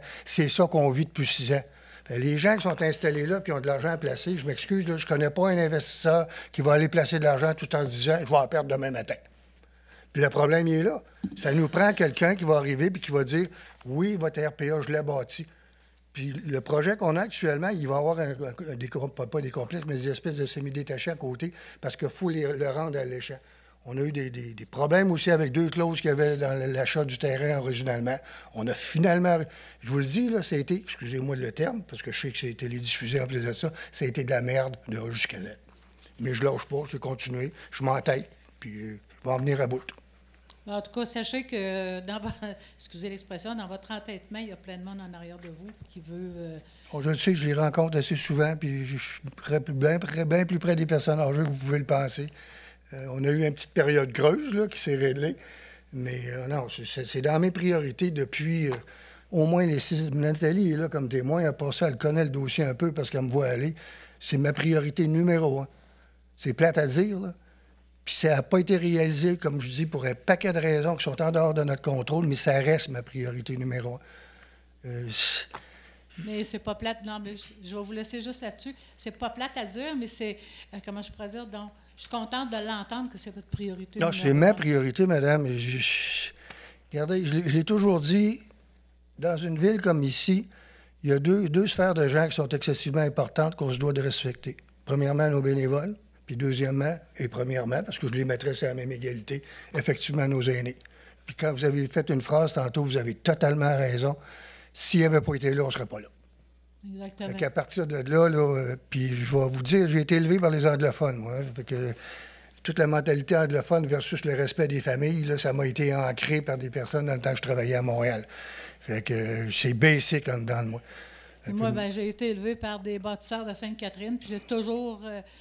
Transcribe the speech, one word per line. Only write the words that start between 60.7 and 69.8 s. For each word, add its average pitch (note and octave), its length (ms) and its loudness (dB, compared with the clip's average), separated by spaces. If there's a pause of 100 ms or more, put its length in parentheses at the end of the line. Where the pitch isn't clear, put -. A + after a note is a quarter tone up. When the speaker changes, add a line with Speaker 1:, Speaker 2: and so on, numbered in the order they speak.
Speaker 1:
est D3 60 0
là D#3+ 100 0
comme C#3 220 -4
témoin, C3+ 320 0
elle D#3+ 60 4
a C#3+ 40 2
passé, C#3+ 320 -2
elle C#3+ 140 2
connaît D3+ 260 2
le D3 60 0
dossier C3+ 340 -2
un C3 120 0
peu E3 180 0
parce C#3 160 -4
qu'elle C3 140 -2
me B2+ 60 -2
voit C3+ 180 2
aller. C3+ 280 -2 (460)
C'est - 160 -2
ma C#3+ 160 2
priorité D3+ 520 2
numéro D#3+ 540 4
un. C3+ 80 -8 (720)
C'est C3 160 -2
plate D#3+ 240 4
à D3+ 100 4
dire, F#3 320 0
là. F#3 140 -8 (720)
Puis - 100 -6
ça D#3 220 4
n'a C#3 40 2
pas F#3 180 2
été F#3 180 4
réalisé, E3 580 2
comme C#3+ 240 -2
je B2 80 -6
dis, C3+ 180 -2